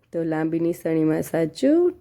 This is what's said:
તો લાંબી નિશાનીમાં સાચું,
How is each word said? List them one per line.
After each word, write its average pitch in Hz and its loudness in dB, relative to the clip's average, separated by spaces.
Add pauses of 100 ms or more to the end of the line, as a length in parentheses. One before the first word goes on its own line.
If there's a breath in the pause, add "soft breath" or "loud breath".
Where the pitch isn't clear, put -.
(120)
તો 165 -4
લાંબી 160 -2
નિશાનીમાં 165 0
સાચું, 277 0